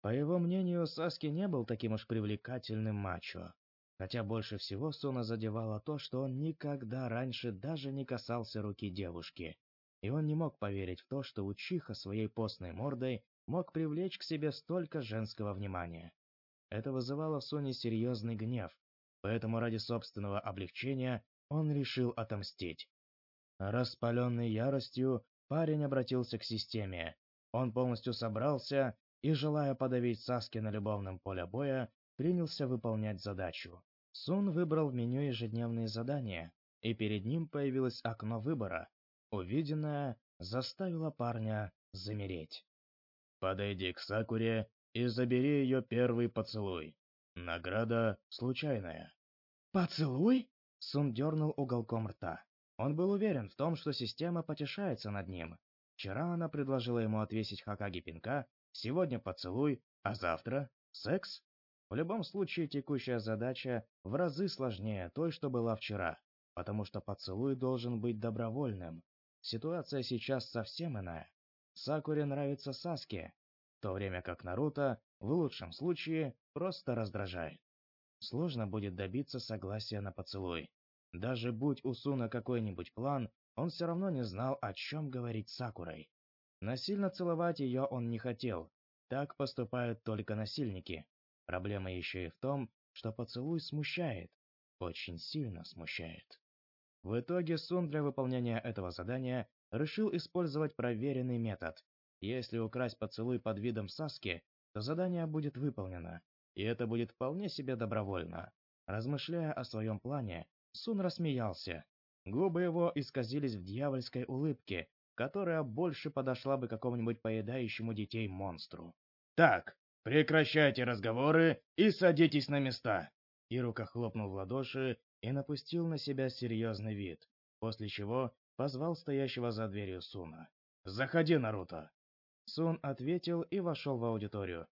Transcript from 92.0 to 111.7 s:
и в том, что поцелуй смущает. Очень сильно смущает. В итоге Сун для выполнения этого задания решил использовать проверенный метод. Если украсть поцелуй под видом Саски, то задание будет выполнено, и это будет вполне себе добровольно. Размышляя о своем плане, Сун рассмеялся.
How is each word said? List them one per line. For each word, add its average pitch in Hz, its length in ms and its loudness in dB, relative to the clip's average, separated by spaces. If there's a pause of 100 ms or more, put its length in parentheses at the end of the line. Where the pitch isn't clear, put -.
и - 20 -6
в - 120 -12
том, 131 300 0 (220)
что 110 200 -6
поцелуй 127 480 -4
смущает. 143 720 -4 (500)
Очень 87 380 -6
сильно 101 460 -4
смущает. - 760 -10 (640)
В 104 160 0
итоге 165 380 0
Сун 175 320 0
для 147 140 0
выполнения 127 560 2
этого 101 320 -2
задания 123 580 -2 (240)
решил 156 420 0
использовать 156 640 0
проверенный 123 640 2
метод. 98 440 -2 (380)
Если 117 380 -2
украсть 113 400 0
поцелуй 113 420 -2
под 107 180 0
видом 107 300 0
Саски, 101 540 -4 (300)
то 104 80 -4
задание 165 460 0
будет 151 300 -2
выполнено, 92 640 -4 (340)
и 95 80 -4
это 113 240 0
будет 117 260 0
вполне 170 360 -2
себе 131 280 -4
добровольно. 98 760 -2 (340)
Размышляя 143 680 -2
о 123 120 -4
своем 110 360 -2
плане, 113 460 -4 (260)
Сун 220 280 -2
рассмеялся. 123 840 0 (400)